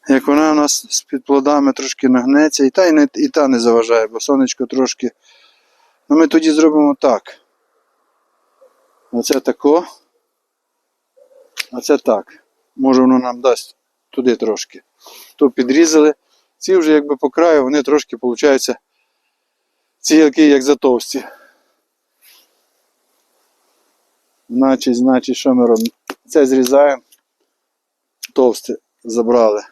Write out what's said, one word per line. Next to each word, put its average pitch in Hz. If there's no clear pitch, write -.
Як 135
вона 151
у 151
нас 147
з-під -
плодами 139
трошки 135
нагнеться, 139
і 131
та, 185
і 165
не, 143
і 143
та 143
не 123
заважає, 117
бо 113
сонечко 135
трошки. 127
Ну, 143
ми 165
тоді 160
зробимо 151
так. -
Оце 127
тако. 147
Оце 131
так. -
Може, 131
воно 131
нам 123
дасть 123
туди 120
трошки. -
То 139
підрізали. 151
Ці 190
вже 156
якби 147
по 135
краю, 160
вони 135
трошки, 143
получаються, 127
ці -
гілки 156
як 139
затовсті. 131
Значить, 127
значить, 127
що 131
ми 123
робимо? 113
Це 147
зрізаємо. 135
Товсте 123
забрали. 113